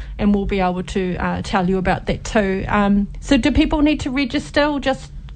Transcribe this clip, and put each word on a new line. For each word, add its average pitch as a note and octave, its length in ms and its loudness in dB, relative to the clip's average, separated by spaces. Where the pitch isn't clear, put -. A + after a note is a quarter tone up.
and G#3 160 4
we'll G3 120 0
be G3 140 0
able F3+ 240 0
to, F3+ 320 -2
uh, F3+ 260 -4
tell F#3 260 0
you F#3+ 80 2
about F3+ 300 0
that - 180 -4
too. G3 420 0
Um, G3+ 420 2
so - 160 4
do C4+ 160 2
people D#4 300 2
need D4+ 180 2
to D4 100 -4
register C#4+ 540 0
or D4 160 0
just C4 320 -4